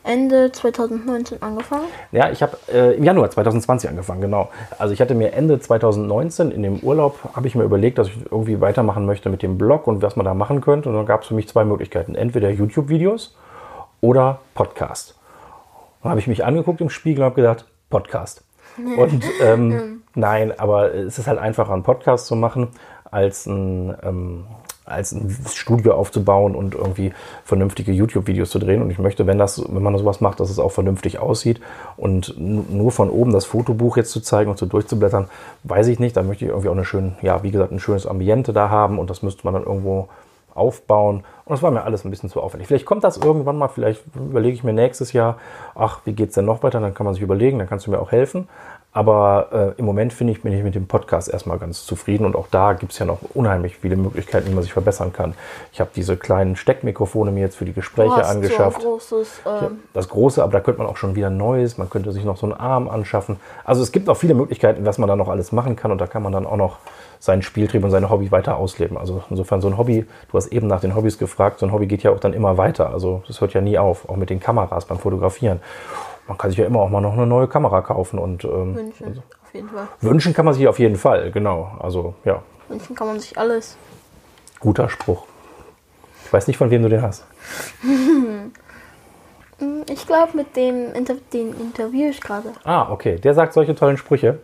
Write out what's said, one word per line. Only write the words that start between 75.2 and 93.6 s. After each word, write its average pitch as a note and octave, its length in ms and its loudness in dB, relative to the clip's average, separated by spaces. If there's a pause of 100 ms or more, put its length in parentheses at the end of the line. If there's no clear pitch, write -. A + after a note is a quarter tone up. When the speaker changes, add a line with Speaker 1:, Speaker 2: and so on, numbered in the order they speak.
Speaker 2:
Man F#2 80 -10
kann G2 140 -2
sich F#2 80 0
ja F#2+ 80 2
immer A#2+ 120 2
auch G2 100 2
mal G2+ 120 0
noch G2+ 120 0
eine A#2+ 120 2
neue B2 220 4
Kamera G#2 340 4
kaufen F#2+ 380 -4
und, F2 240 -6
ähm, F#2 320 -2
Speaker 1:
Wünschen, - 320 -12
Speaker 2:
und G#2 80 -12
so. B2+ 60 -14
Speaker 1:
auf - 320 -20
jeden G#3 140 -14
Fall. G#3 200 -12 (120)
Speaker 2:
Wünschen D#3 360 4
kann D#3+ 100 4
man D3+ 80 6
sich C3+ 140 6
auf - 100 4
jeden A2 180 4
Fall, F#2+ 360 2
genau. G2 480 -2
Also, F2 340 -6 (100)
ja. G2 200 0 (240)
Speaker 1:
Wünschen - 280 -12
kann A3 120 -6
man G#3+ 120 -6
sich - 160 -16
alles. A3+ 420 -2 (800)
Speaker 2:
Guter A2 300 2
Spruch. - 360 -4 (1000)
Ich - 60 -12
weiß G2 140 2
nicht, B2+ 120 0
von B2 120 4
wem A#2 140 4
du A2 60 4
den A2+ 120 4
hast. G#2 240 -6 (560)
Speaker 1:
<laughs> A#3+ 40 -10 (2000)
Ich - 180 -8
glaub, E4 280 4
mit C#4+ 200 -6
dem B3 380 0
Inter-, B3+ 220 -4 (180)
den A3+ 260 -4
interview A#3+ 500 -2
ich C#4 120 -6
gerade. G#3+ 280 -8 (140)
Speaker 2:
Ah, D#3 280 2
okay. G2 260 -2
Der C3+ 160 4
sagt D#3+ 180 4
solche D3+ 240 2